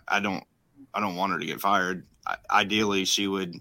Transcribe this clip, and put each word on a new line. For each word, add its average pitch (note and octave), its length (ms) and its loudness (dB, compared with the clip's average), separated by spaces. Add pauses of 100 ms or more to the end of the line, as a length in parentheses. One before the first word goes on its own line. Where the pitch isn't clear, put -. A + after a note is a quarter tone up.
I G2+ 120 2
don't, G2 220 -2 (520)
I G2+ 60 -2
don't G2 160 -2
want F#2+ 160 0
her F2 60 -2
to F2 80 -6
get E2 140 -6
fired. F#2 460 0 (200)
I, - 100 -4 (140)
ideally, G2+ 540 2
she G2+ 220 0
would F#2+ 340 -2